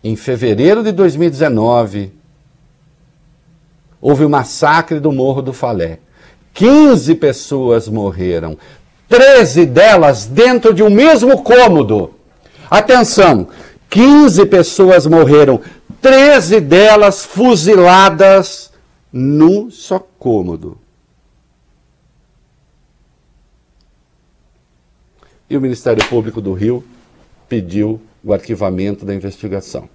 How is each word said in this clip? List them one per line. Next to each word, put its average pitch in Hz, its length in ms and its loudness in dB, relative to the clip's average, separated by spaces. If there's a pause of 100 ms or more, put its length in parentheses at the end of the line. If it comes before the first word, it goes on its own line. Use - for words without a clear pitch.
Em 110 100 -8
fevereiro 127 680 -2
de 214 80 -4
dois 175 240 -2
mil 170 120 -2
e - 20 -2
dezenove, 117 800 -4 (1900)
houve 139 240 -2
o 151 60 0
massacre 147 720 -4
do 151 100 -4
Morro 135 300 -4
do 131 140 -12
Falé. 87 440 -8 (540)
Quinze 233 640 2
pessoas 131 760 -4
morreram. 90 720 -8 (500)
Treze 233 560 4
delas 147 600 2
dentro 220 480 0
de 175 80 -2
um 208 80 2
mesmo 254 520 2
cômodo. 156 720 0 (540)
Atenção! 208 800 0 (400)
Quinze 247 560 4
pessoas 185 640 2
morreram. 147 560 2 (400)
Treze 262 580 4
delas 202 640 2
fuziladas 190 1500 2 (360)
num 156 600 0
só - 280 -10
cômodo. 90 760 -8 (4000)
E 143 80 -8
o 131 60 -6
Ministério 120 480 -6
Público 113 320 -8
do 98 100 -10
Rio 110 320 -8 (640)
pediu 104 540 -8 (200)
o 104 120 -6
arquivamento 98 680 -10
da 98 100 -12
investigação. 98 800 -14